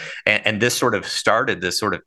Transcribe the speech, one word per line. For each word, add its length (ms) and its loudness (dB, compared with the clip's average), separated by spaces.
And, 200 2
and 160 0
this 140 2
sort 200 2
of 120 -4
started 540 0
this 180 -2
sort 140 0
of 140 -4